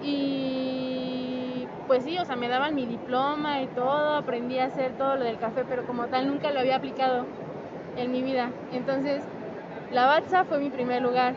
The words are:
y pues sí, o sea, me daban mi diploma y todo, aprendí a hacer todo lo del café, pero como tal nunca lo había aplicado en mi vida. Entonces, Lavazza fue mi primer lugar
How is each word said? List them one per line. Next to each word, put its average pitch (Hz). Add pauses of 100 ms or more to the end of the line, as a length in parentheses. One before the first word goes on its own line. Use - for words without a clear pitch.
y 254 (220)
pues 254
sí, 320
o 349
sea, 277
me 240
daban 277
mi 262
diploma 277
y 254
todo, 294
aprendí 247
a 254
hacer 262
todo 269
lo 262
del 226
café, 233
pero 247
como 240
tal 254
nunca 285
lo 277
había 262
aplicado 262 (720)
en 247
mi 254
vida. 254 (200)
Entonces, 277 (680)
Lavazza 302
fue 320
mi 285
primer 247
lugar 247